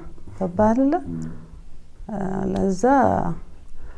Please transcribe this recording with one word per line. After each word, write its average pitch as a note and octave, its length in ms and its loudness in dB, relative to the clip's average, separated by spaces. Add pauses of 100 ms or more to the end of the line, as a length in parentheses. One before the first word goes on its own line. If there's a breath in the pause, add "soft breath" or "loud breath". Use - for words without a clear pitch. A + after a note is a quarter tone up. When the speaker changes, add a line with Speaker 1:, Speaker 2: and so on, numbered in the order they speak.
(340)
Speaker 1:
ገባህ F#3+ 340 2
አይደለ? C4+ 260 4 (160)
Speaker 2:
እህ። D#3+ 180 -4 (1200 loud breath)
Speaker 1:
ለዛ F#3+ 340 2 (1160 soft breath)